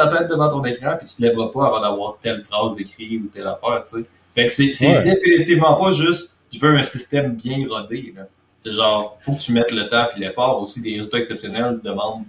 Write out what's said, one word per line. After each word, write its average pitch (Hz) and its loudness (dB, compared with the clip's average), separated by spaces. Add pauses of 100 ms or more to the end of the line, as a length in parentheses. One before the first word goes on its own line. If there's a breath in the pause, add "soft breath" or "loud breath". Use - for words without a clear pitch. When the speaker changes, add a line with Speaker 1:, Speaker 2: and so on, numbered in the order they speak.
Speaker 1:
la 160 2
tête 170 0
devant 151 2
ton 139 -2
écran, 131 -4
puis - -12
tu - -10
te 120 -2
lèveras 113 2
pas 135 0
avant 110 2
d'avoir 101 -4
telle 107 -4
phrase 104 -4
écrite 110 -8
ou 101 -8
telle 98 -10
affaire, 117 -4
tu 117 -10
sais. 113 -8 (300 soft breath)
Fait 120 2
que 120 2
c'est, 139 4
c'est 135 2
Speaker 2:
Ouais. 160 6
Speaker 1:
définitivement 170 6
pas 147 2
juste, 170 0 (160)
je - -14
veux 151 4
un 135 2
système 131 -2
bien 127 -4
rodé, 113 -8
là. 95 -18 (360)
C'est 110 -10
genre, 107 0
faut 143 -4
que - -6
tu 120 -2
mettes 117 2
le 104 -4
temps 117 2
puis 98 -10
l'effort. 123 0
Aussi, 110 -8
des 107 -6
résultats 104 -6
exceptionnels 113 -4
demandent 104 -6